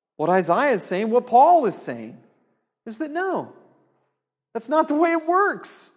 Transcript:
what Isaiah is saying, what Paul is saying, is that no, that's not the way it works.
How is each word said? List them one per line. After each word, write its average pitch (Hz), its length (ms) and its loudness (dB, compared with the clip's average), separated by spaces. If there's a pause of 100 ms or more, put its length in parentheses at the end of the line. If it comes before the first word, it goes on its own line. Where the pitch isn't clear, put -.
(180)
what 156 100 0
Isaiah 185 440 2
is 196 100 -2
saying, 196 260 -4
what 240 180 0
Paul 294 380 6
is 185 160 -4
saying, 117 380 -12 (680)
is 220 120 -12
that 311 120 -8
no, 302 420 -4 (1040)
that's 226 160 -10
not 311 180 2
the 294 60 -2
way 330 180 2
it 330 140 -2
works. 359 720 -2